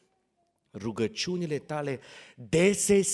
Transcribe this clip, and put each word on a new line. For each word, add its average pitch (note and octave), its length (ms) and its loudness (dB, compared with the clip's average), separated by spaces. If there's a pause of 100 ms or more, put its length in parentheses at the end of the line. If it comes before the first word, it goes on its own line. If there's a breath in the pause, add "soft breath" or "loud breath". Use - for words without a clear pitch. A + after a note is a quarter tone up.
(720 soft breath)
„Rugăciunile D3 880 -4
tale C#3+ 420 -6 (360 loud breath)
dese F#3 680 2 (120)